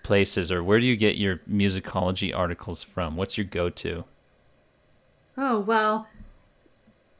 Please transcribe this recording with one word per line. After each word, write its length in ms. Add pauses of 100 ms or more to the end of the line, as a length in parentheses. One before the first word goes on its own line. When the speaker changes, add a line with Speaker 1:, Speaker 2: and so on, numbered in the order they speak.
Speaker 1:
places, 500
or 100
where 180
do 40
you 120
get 200
your 240 (100)
musicology 840
articles 480
from? 320
What's 220
your 80
go-to? 580 (1300)
Speaker 2:
Oh, 220
well, 480 (1120)